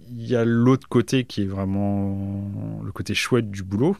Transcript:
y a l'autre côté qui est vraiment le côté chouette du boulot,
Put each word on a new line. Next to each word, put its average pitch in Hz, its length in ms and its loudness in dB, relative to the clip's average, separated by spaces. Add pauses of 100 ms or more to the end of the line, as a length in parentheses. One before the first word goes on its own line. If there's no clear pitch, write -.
y 120 280 -2
a 117 80 4
l'autre 117 440 4
côté 127 360 2
qui - 180 -4
est 98 40 0
vraiment 98 1400 -2
le 107 80 -8
côté - 200 -6
chouette 113 380 0
du 98 140 -8
boulot, 113 360 0